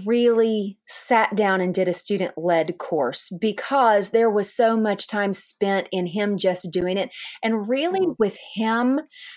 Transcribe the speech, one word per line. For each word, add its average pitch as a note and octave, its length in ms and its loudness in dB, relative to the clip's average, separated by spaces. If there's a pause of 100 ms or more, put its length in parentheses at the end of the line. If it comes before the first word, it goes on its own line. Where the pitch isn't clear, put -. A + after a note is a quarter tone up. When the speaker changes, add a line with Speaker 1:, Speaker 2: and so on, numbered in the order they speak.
Speaker 1:
really A3+ 800 2
sat - 480 2
down F#3+ 260 2
and F3+ 140 0
did F#3 140 2
a F3+ 40 0
student-led E3+ 840 -2
course C#3+ 520 -4 (100)
because A3 680 2
there A3+ 200 4
was G3+ 240 0
so A3+ 240 2
much G#3 300 -2
time G3+ 260 -2
spent G3 580 -2
in F3+ 140 -2
him G3+ 320 -2
just F3+ 320 -2
doing F3+ 260 -2
it. G3 140 -2 (320)
And A3 260 -2
really D#4+ 320 -2
Speaker 2:
Mm-hmm. F4 180 0
Speaker 1:
with G3+ 200 0 (160)
him, A#3 460 0 (360)